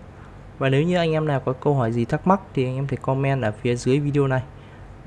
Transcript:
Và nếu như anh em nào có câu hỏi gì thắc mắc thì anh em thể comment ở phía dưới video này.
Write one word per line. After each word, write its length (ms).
Và 100
nếu 140
như 140
anh 160
em 140
nào 140
có 120
câu 220
hỏi 180
gì 120
thắc 220
mắc 140
thì 100
anh 100
em 120
thể 160
comment 400
ở 100
phía 240
dưới 240
video 260
này. 160